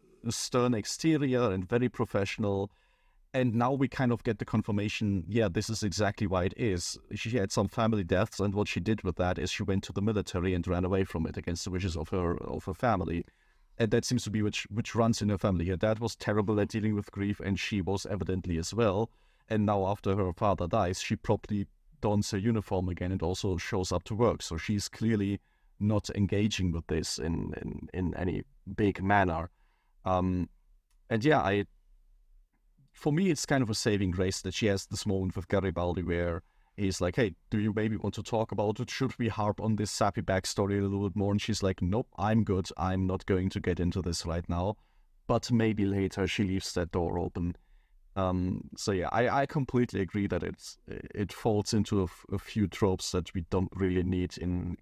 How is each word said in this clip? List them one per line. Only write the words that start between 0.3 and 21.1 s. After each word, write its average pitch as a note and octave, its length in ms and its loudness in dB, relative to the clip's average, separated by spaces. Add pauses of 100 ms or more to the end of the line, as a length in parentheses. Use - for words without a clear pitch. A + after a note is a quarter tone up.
exterior B2+ 800 2
and F#2 160 -2
very A#2+ 220 2
professional. G2+ 840 0 (640)
And B2+ 200 2
now A#2+ 180 4
we C3+ 140 2
kind B2 240 0
of A2+ 120 -2
get A2 140 0
the - 80 -6
confirmation, G#2 840 0
yeah, G#2+ 200 2
this G2 200 0
is A2+ 140 -4
exactly G2+ 460 0
why F#2 160 2
it G2+ 120 0
is. G2 440 -2 (160)
She A2 160 -6
had G#2 200 0
some G#2 160 2
family A2 360 0
deaths, F#2 360 2
and G2+ 140 0
what G#2 140 0
she - 120 -4
did G#2+ 220 0
with F2+ 140 -2
that F2+ 240 0
is F#2 100 -2
she - 140 -4
went F#2+ 220 0
to - 60 -10
the G2 120 -4
military F#2+ 500 0
and F2 140 -2
ran F2+ 180 0
away F#2+ 180 2
from E2 220 -2
it - 100 -6
against E2+ 280 -6
the - 80 -6
wishes F2+ 260 -2
of D#2 120 -6
her, F2 340 0
of - 220 -8
her F#2+ 100 -6
family. F2+ 500 0 (540)
And A2+ 100 2
that A#2 160 2
seems B2 200 0
to - 40 -6
be G#2+ 140 0
which, - 260 -2
which G#2 240 -6
runs A2+ 260 2
in G2+ 100 2
her G2+ 100 0
family. F#2 260 2
Her F#2 120 0
dad A2 200 2
was A2+ 180 -4
terrible G#2 440 2
at G#2 80 2
dealing A2 260 0
with G2+ 160 -4
grief, G2+ 300 -2
and F#2+ 200 0
she G2+ 220 0
was F#2+ 240 -2
evidently F2+ 540 -2
as E2+ 120 -6
well. G#2+ 380 2 (400)
And G#2+ 160 2
now G2+ 220 2
after G2 280 0
her F#2+ 180 0
father F#2 340 2
dies, F#2+ 340 0
she - 140 -2